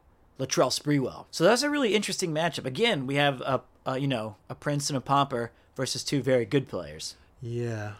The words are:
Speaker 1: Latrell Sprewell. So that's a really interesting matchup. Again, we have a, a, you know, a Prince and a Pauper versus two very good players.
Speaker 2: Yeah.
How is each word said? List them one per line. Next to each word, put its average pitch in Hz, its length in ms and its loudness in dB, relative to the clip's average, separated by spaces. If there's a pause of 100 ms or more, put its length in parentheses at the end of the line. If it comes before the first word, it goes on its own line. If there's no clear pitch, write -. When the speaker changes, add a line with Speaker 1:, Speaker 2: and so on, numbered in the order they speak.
(380)
Speaker 1:
Latrell 131 320 2
Sprewell. 135 600 0
So - 140 0
that's 233 180 6
a 294 80 2
really 285 240 2
interesting 196 380 -2
matchup. 160 320 -2
Again, 139 420 0
we 139 100 -2
have 143 260 4
a, 135 200 0 (220)
a, 131 140 -2
you 143 100 0
know, 110 280 -2 (120)
a 135 60 -10
Prince 147 340 -4
and 147 80 -2
a 127 40 -2
Pauper 135 520 0 (240)
versus 127 280 -4
two 139 180 0
very 127 240 4
good 135 220 0
players. 78 480 -10 (260)
Speaker 2:
Yeah. 117 580 -6